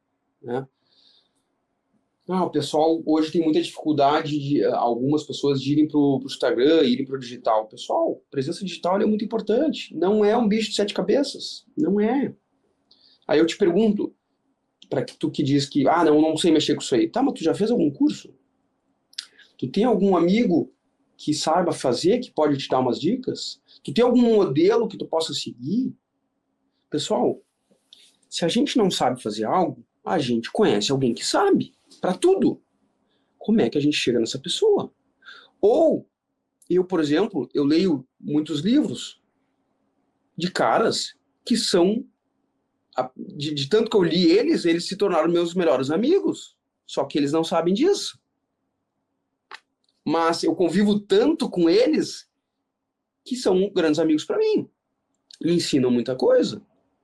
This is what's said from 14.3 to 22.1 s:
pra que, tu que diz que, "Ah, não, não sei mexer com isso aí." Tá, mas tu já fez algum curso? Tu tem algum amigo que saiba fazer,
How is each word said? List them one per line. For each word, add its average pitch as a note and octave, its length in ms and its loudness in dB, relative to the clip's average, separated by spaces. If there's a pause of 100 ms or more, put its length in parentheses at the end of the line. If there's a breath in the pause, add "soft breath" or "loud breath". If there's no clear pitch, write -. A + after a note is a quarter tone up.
pra C3+ 140 -2
que, - 160 -10
tu D#3 100 -4
que D3 140 -4
diz C#3 240 0
que, C#3 220 0
"Ah, E3 160 2
não, D3+ 160 4
não D#3 160 2
sei E3+ 160 2
mexer D#3 240 2
com - 60 -10
isso - 120 -4
aí." E3 140 2
Tá, A3+ 120 -2
mas C4+ 140 0
tu - 80 -12
já D#3+ 100 0
fez F#3+ 160 0
algum A#3 220 2
curso? - 420 -2 (1300 loud breath)
Tu C3+ 80 -6
tem F#3+ 160 -2
algum G3 340 2
amigo F3 560 2 (440)
que - 180 -4
saiba E3 380 0
fazer, D#3 480 0